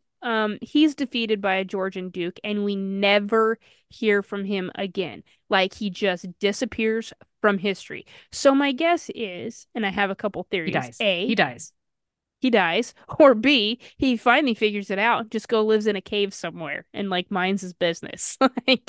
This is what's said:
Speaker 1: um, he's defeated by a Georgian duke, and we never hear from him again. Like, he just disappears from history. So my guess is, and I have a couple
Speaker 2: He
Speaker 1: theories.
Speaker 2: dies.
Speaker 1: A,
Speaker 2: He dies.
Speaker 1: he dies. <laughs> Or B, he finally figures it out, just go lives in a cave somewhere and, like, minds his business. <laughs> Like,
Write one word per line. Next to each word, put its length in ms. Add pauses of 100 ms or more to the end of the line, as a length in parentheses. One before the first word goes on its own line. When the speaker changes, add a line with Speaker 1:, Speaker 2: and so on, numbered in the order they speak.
(220)
Speaker 1:
um, 400
he's 340
defeated 460
by 140
a 100
Georgian 440
duke, 340
and 220
we 100
never 840 (300)
hear 340
from 220
him 300
again. 480 (260)
Like, 260
he 140
just 380 (120)
disappears 720 (280)
from 180
history. 460 (260)
So 240
my 180
guess 420
is, 600
and 100
I 60
have 200
a 40
couple 280 (200)
Speaker 2:
He 80
Speaker 1:
theories. 0
Speaker 2:
dies. 320
Speaker 1:
A, 240
Speaker 2:
He 80
dies. 380 (640)
Speaker 1:
he 100
dies. 440 (140)
<laughs> 120
Or 160
B, 440 (180)
he 200
finally 380
figures 360
it 80
out, 300
just 180
go 160
lives 240
in 80
a 60
cave 320
somewhere 600
and, 160
like, 220
minds 300
his 120
business. 680
<laughs> 260
Like, 220